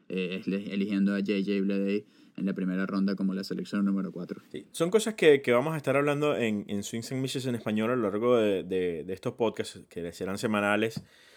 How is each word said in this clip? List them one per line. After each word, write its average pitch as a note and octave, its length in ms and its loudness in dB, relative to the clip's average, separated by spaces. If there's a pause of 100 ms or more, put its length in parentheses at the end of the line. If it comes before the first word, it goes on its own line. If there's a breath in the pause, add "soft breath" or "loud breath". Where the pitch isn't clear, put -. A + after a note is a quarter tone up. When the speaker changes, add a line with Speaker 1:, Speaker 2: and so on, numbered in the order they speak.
Speaker 1:
eh, F#2 320 -4
es - 60 -12
le-, G2 260 -4
eligiendo G2 420 2
a G2+ 40 0
J G2+ 200 0
J G2 220 0
Bleday G2 440 0 (320 soft breath)
en F#2 100 -2
la G2 60 0
primera F#2 340 -2
ronda G2 300 0
como F#2+ 160 0
la F#2+ 120 -4
selección F#2+ 400 -4
número G2 280 0
cuatro. F2+ 300 -8 (100)
Speaker 2:
Sí, - 200 -12
son E3+ 180 0
cosas G#3+ 240 2
que, D3 260 8
que B2 120 2
vamos C#3 220 2
a - 40 -2
estar C#3 180 2
hablando C#3+ 400 2
en, G#2+ 320 0
en G2+ 140 -4
Swings A#2 300 -8
and C3 100 -2
Misses C3 240 -4
en B2 80 -2
español A2 360 0
a B2+ 60 0
lo A#2+ 60 0
largo G#2+ 340 2
de, G#2 260 2
de, F2 420 -2
de F2+ 100 -8
estos A#2+ 200 -6
podcasts, A2 540 -2
que E2+ 240 -10
serán F#2+ 240 -6
semanales, G#2+ 640 0 (340 soft breath)